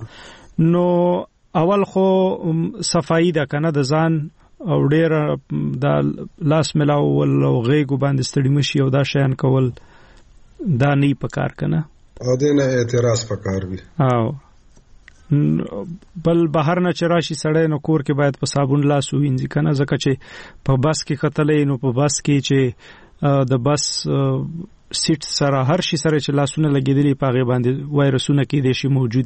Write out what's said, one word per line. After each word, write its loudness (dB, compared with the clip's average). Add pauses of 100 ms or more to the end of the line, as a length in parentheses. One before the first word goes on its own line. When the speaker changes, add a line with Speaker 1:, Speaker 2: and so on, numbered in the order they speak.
(600)
Speaker 1:
نو 4 (680)
اول 2
خو، 2 (160)
م، -4
صفایي 0
ده، 0
کنه؟ -2
د 0
ځان 0 (320)
او 0
ډېره، 2 (140)
م، -4
دا 0 (400)
لاس 0
میلاول 2
او 0
غېږو 0
باندې 0
ستړي -2
مه 2
شي -2
او 2
دا 2
شیان 0
کول، 0 (880)
دا 0
نه 2
یې 2
په -6
کار، -4
کنه؟ -4 (440)
Speaker 2:
او 0
دې 2
نه 2
اعتراض 0
په -6
کار -4
وي. -8 (220)
Speaker 1:
او. 2 (1000)
ن-، 2 (640)
بل 2
بهر 0
نه 0
چې -4
راشي 0
سړی، 0
نو 0
کور 0
کې -2
باید 0
په -6
صابون 0
لاس 0
ووینځي، 0
کنه؟ 0
ځکه 0
چې 0 (500)
په 2
بس 0
کې -4
ختلی، 0
نو 0
په -2
بس 0
کې 2
چې، 0 (500)
آه، 4
د -2
بس، -2
آه، 0 (480)
سیټ -2
سره، 0
هر 2
شي -2
سره 0
چې -4
لاسونه 0
لګېدلي، 2
په -2
هغې 2
باندې 0
وایرسونه 2
کېدای 0
شي -4
موجود 0